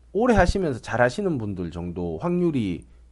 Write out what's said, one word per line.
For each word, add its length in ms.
오래 220
하시면서 460
잘 200
하시는 380
분들 320
정도 480
확률이 680